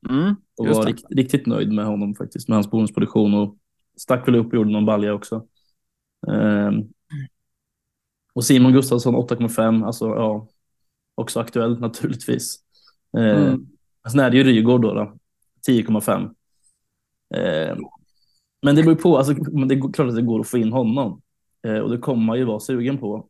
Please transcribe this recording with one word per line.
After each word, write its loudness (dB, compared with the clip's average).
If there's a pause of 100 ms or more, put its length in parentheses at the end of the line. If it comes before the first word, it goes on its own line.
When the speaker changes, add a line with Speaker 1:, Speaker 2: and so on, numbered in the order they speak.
(100)
Speaker 1:
Mm, 0 (240)
Speaker 2:
Och -2
Speaker 1:
just 2
Speaker 2:
var 0
Speaker 1:
det. -2
Speaker 2:
rikt-, -12 (100)
riktigt 0
nöjd -2
med -2
honom -4
faktiskt, -12
med 2
hans 0
bonusproduktion 0
och -2 (400)
stack -2
väl 4
upp 2
och -8
gjorde 2
någon 0
balja 0
också. -10 (840)
Ehm, 0 (1600)
och -4
Simon 8
Gustafsson, 2
åtta -2
komma -2
fem, 2
alltså, -4
ja, -4 (680)
också -6
aktuell -2
naturligtvis. -6 (600)
Ehm, 4
Speaker 1:
Mm. -2 (440)
Speaker 2:
sen 4
är 4
det 4
ju 6
Rygaard 4
då, 0
då, -6 (500)
tio 2
komma -2
fem. -2 (1120)
Ehm, -4 (840)
men 4
det 6
beror 6
ju -8
på, 6
alltså, 2 (180)
men 0
det 2
är -4
klart 0
att -4
det 0
går 0
att -8
få -2
in 0
honom. -2 (440)
Ehm, -2
och -4
det -4
kommer -2
man 0
ju 0
vara -4
sugen -4
på. -10